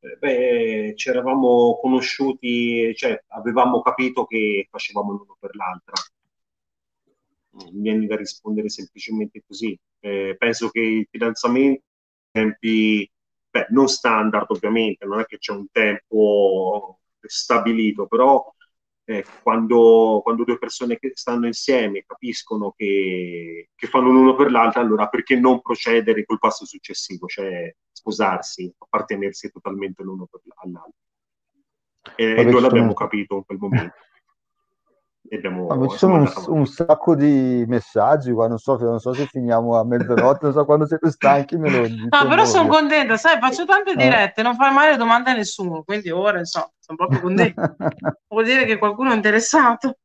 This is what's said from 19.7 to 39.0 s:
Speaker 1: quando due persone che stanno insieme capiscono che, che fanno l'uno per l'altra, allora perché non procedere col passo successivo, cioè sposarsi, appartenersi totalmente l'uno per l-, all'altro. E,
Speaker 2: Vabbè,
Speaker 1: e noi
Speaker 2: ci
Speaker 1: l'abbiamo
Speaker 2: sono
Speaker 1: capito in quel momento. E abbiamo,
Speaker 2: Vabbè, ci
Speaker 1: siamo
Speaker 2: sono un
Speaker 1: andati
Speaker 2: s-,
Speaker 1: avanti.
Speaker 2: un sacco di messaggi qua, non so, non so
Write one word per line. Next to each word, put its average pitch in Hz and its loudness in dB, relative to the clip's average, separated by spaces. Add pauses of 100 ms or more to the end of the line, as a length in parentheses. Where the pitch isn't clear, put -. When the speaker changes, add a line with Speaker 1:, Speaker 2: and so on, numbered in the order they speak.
Speaker 1:
quando 117 -2
due 117 -2
persone 117 -8
che 135 -8
stanno 120 -4
insieme 110 -2
capiscono 107 -10
che, 90 -6
che - -14
fanno 127 2
l'uno 131 6
per 139 4
l'altra, 117 2
allora 107 0
perché 120 -2
non 123 4
procedere 113 0
col 110 -6
passo - -2
successivo, - -14
cioè 90 -10 (160)
sposarsi, 95 -6
appartenersi 101 -8
totalmente 98 -12
l'uno 95 -12
per - -20
l-, - -20
all'altro. 85 -18 (1200)
E, 113 0
Speaker 2:
Vabbè, 120 2
Speaker 1:
e 117 6
noi 123 6
Speaker 2:
ci 120 6
Speaker 1:
l'abbiamo 117 4
Speaker 2:
sono - -2
Speaker 1:
capito 104 -6
in 95 -8
quel 98 -12
momento. 101 -2 (1400)
E 110 -10
abbiamo, 92 -8
Speaker 2:
Vabbè, 131 0
ci - -6
Speaker 1:
siamo 185 6
Speaker 2:
sono - -
un 165 6
Speaker 1:
andati - 2
Speaker 2:
s-, - -12
Speaker 1:
avanti. 160 0
Speaker 2:
un 139 2
sacco 165 2
di 131 2
messaggi 123 0
qua, 113 0
non 117 -2
so, 135 -2
non 117 -2
so 127 -6